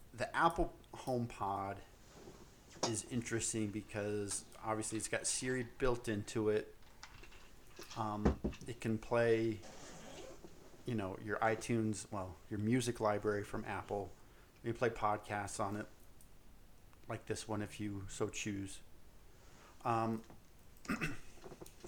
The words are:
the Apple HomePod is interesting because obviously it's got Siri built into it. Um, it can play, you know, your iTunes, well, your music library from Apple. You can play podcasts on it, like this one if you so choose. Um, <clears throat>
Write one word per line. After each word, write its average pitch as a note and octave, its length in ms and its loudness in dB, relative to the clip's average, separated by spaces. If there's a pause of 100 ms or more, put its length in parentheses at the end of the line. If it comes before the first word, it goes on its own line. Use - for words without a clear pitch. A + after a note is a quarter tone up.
(140)
the - 220 -2
Apple E3 360 6 (240)
HomePod G2+ 800 0 (1120)
is A2 220 0
interesting A2+ 580 0
because G#2 760 -2 (200)
obviously A2 340 0
it's - 100 -4
got - 180 0
Siri B2+ 400 0 (120)
built A#2+ 300 4
into G#2+ 400 2
it. - 260 4 (1200)
Um, G#2+ 400 4 (300)
it A#2 140 -6
can A2 180 2
play, A2+ 640 6 (1300)
you B2 80 0
know, G2 300 0
your G#2 140 2
iTunes, A2 720 4
well, F#2 260 -2 (140)
your G#2+ 100 0
music A#2 400 4
library G#2 440 4
from G#2+ 220 -4
Apple. G2+ 440 -2 (540)
You A#2 80 2
can A2+ 60 -4
play A#2 120 4
podcasts G#2 720 0
on G2+ 160 0
it, G#2 100 -4 (1200)
like - 180 -6
this G#2 200 -2
one G#2+ 160 0
if - 160 -6
you G2+ 300 -2
so - 200 0
choose. G2 520 -4 (1040)
Um, A2+ 380 4 (640)
<clears throat> C#3+ 280 0 (720)